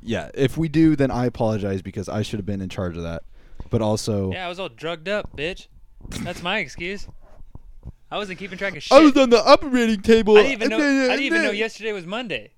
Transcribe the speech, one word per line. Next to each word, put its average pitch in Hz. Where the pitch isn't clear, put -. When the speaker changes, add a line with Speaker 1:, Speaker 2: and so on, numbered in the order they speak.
Speaker 1:
Yeah, 95
if 135
we 165
do, 156
then 135
I 123
apologize 107
because 95
I 107
should 107
have 98
been 101
in 95
charge 90
of 85
that. 82
But 117
also 104
Speaker 2:
Yeah, 185
I -
was 180
all 185
drugged 156
up, 202
bitch. 165
That's 170
my 185
excuse. 185
I 151
wasn't 190
keeping 185
track 190
of 143
shit. -
Speaker 1:
I 294
was 294
on 269
the 226
operating 247
table. 220
Speaker 2:
I 208
didn't 269
even 220
know, 220
Speaker 1:
And 302
then, 277
Speaker 2:
I -
didn't 254
Speaker 1:
and 285
Speaker 2:
even 330
know 294
Speaker 1:
then 202
Speaker 2:
yesterday 214
was 185
Monday. 180